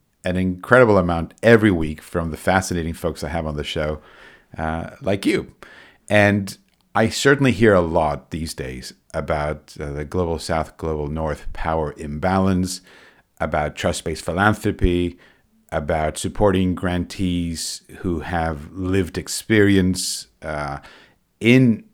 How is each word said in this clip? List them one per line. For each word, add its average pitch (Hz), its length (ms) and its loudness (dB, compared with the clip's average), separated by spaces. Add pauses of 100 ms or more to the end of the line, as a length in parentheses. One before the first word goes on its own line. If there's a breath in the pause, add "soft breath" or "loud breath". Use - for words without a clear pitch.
(240)
an 92 140 -2
incredible 101 600 4
amount 85 460 0
every 110 260 8
week 80 320 0
from 82 300 -6
the 73 60 -8
fascinating 90 560 -2
folks 80 300 -6
I 76 60 -6
have 82 160 -4
on 76 120 -6
the 73 60 -4
show, 76 380 -4 (560 soft breath)
uh, 80 320 -6 (120)
like 101 220 -4
you. - 300 -2 (560 loud breath)
And 101 480 2 (380)
I 110 140 2
certainly 139 420 2
hear 107 240 6
a 90 60 6
lot 80 500 -2
these 80 240 -8
days 64 360 -12 (220)
about, 76 680 -4
uh, 73 120 -8
the 73 140 -6
Global 85 340 -2
South, 80 380 -4
Global 76 300 -4
North 76 460 -6
power 80 440 -2
imbalance, 90 840 0 (580 soft breath)
about 76 360 -2
trust-based 85 500 -4
philanthropy, 90 920 0 (540 soft breath)
about 78 460 -2
supporting 95 560 0
grantees 87 1120 -4 (160)
who 85 220 -4
have 80 500 -6
lived 92 460 -2
experience, 95 1120 2 (140)
uh, 73 380 -8 (600 soft breath)
in, 120 440 4 (100)